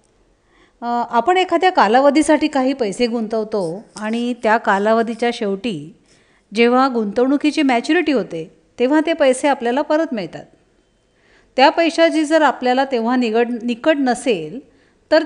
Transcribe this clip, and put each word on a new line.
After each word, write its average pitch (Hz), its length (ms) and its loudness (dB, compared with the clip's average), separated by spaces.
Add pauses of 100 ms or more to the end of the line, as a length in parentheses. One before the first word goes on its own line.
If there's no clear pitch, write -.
(800)
अ, 240 280 -4
आपण 240 280 0
एखाद्या 359 340 2
कालावधीसाठी 285 760 4
काही 277 260 0
पैसे 240 340 -4
गुंतवतो 220 760 -4 (120)
आणि 233 380 -6 (100)
त्या 220 140 2
कालावधीच्या 220 760 0
शेवटी 196 600 -6 (580)
जेव्हा 240 400 4
गुंतवणुकीची 254 680 0
मॅच्युरिटी 302 500 0
होते 175 460 -4 (220)
तेव्हा 262 260 2
ते 330 80 0
पैसे 269 340 2
आपल्याला 240 340 -2
परत 302 320 -2
मिळतात. 170 320 -10 (1120)
त्या 262 140 6
पैशाची 320 560 2
जर 311 160 2
आपल्याला 262 440 2
तेव्हा 247 300 -2
निगड-, 233 480 0
निकड 240 360 0
नसेल 220 600 -2 (520)
तर 320 140 4